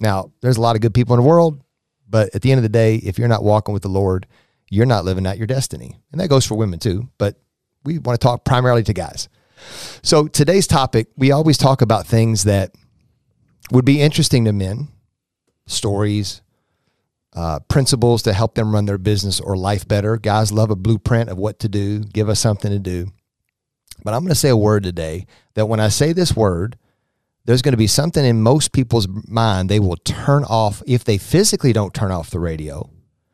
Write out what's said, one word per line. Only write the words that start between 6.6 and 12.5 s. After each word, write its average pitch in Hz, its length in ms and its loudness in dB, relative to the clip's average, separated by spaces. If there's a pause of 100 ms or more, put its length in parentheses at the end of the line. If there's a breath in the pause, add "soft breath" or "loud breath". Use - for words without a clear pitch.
too, 107 360 -4
but 104 200 -2 (480)
we 160 120 -4
wanna 123 220 -2
talk 120 260 0
primarily 123 380 2
to 107 100 -2
guys. 87 360 -8 (760 loud breath)
So 151 240 4
today's 175 400 2
topic, 127 400 0 (100)
we 135 140 2
always 147 260 4
talk 135 240 2
about 110 260 0
things 113 360 2
that 98 320 0 (960)